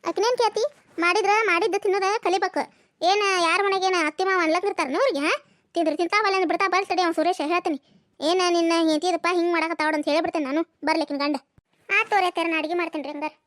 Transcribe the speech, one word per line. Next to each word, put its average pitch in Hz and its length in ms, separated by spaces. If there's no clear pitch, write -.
ಆಕಿನೇನ್ 440 280
ಕೇಳ್ತಿ? 440 280
ಮಾಡಿದ್ರ 359 300
ಮಾಡಿದ್ದು 370 340
ತಿನ್ನೋದ 392 240
ಕಲಿಬೇಕು. 359 380
ಏನ 403 200
ಯಾರ 339 220
ಮನೆಗೆ 381 220
ಏನ 370 80
ಅತ್ತಿ 311 180
ಮಾವ 381 180
ಅನ್ಲಕ್ 330 220
ಇರ್ತಾರನ 320 300
ಅವ್ರಿಗೆ? 359 320
ಹಾ? 523 160
ತಿಂದ್ರ 330 220
ತಿಂತಾವಲ್ಲ 403 400
ಅಂದ್ 370 100
ಬಿಡ್ತಾ, 349 220
ಬರ್ಲ್ 381 180
ತಡಿ 370 160
ಅವ್ನ್ 330 120
ಸುರೇಶ 330 300
ಹೇಳ್ತೀನಿ. 339 380
"ಏನ 349 300
ನಿನ್ನ 339 220
ಹೆಂಡ್ತಿದಪ್ಪ 330 440
ಹಿಂಗ್ 349 200
ಮಾಡಕತ್ತಾವಡ್" 320 440
ಅಂತ 294 120
ಹೇಳ್ಬಿಡ್ತೇನೆ 330 360
ನಾನು, 285 180
ಬರ್ಲಿಕ್ಕಿನ 302 340
ಗಂಡ. 285 180
ಆತ್ 466 100
ತೋರಿ 381 160
ಅತ್ತಿಯರ, 339 200
ನಾ 330 120
ಅಡಿಗೆ 311 160
ಮಾಡ್ತೇನೆ 320 300
ರೀ 277 60
ಹಂಗಾರ. 294 200